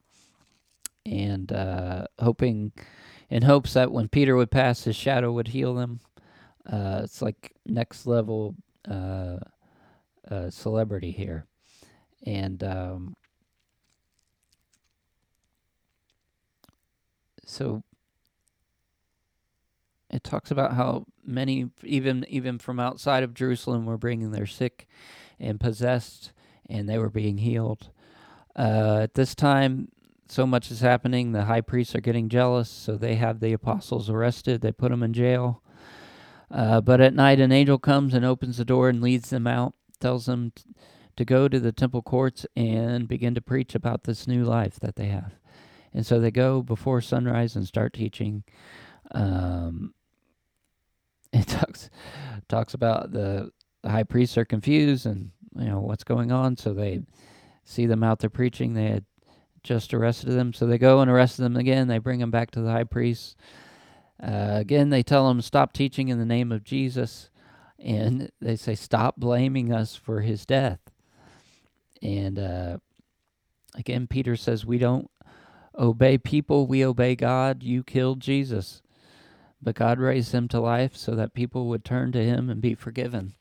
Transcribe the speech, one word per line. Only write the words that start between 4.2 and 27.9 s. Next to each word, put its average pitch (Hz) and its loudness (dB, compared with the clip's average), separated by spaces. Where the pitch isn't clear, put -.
would 123 2
pass, 131 2
his 113 0
shadow 123 0
would 117 -4
heal 127 -2
them. 120 -6
Uh, 98 -4
it's - -12
like - -8
next - -6
level, 110 -2
uh, 92 -6
uh, 90 -6
celebrity 104 -4
here. 90 -8
And, 98 -6
um, 92 -8
so 113 -6
it 127 -8
talks - -8
about 135 -2
how 123 -2
many, 131 -4
even, 131 -2
even 127 -6
from 127 -8
outside 131 0
of 120 -6
Jerusalem, 123 -2
were 113 -4
bringing 113 -4
their 107 -4
sick - -6
and 107 -6
possessed, 117 -2
and 104 -6
they 110 -2
were 110 0
being 104 -2
healed. 113 -2